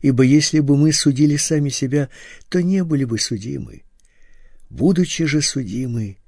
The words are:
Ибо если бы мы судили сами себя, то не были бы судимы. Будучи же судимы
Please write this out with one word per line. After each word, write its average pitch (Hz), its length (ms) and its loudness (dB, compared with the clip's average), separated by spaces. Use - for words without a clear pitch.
Ибо 131 220 2
если 147 360 4
бы 143 180 2
мы 151 160 4
судили 147 440 2
сами 147 320 0
себя, 135 400 -4
то 180 120 0
не 185 220 0
были 156 200 0
бы 117 160 -4
судимы. 113 640 -8
Будучи 170 560 0
же 147 160 0
судимы 117 760 -6